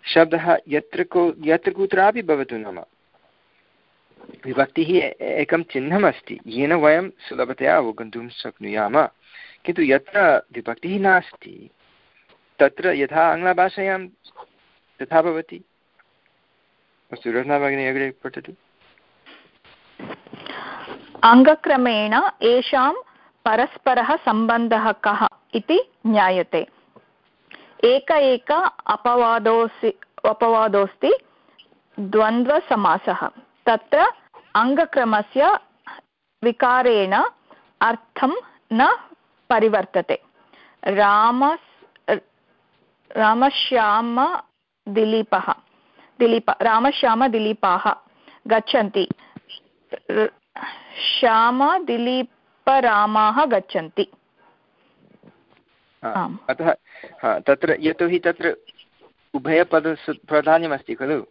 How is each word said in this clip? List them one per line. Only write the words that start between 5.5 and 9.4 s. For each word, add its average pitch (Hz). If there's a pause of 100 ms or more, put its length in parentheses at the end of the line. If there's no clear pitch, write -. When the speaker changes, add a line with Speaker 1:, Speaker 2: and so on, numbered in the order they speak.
Speaker 1:
चिह्नमस्ति, 160
येन 131
वयं 160
सुलभतया 131
अवगन्तुं 117
शक्नुयाम। 110 (580)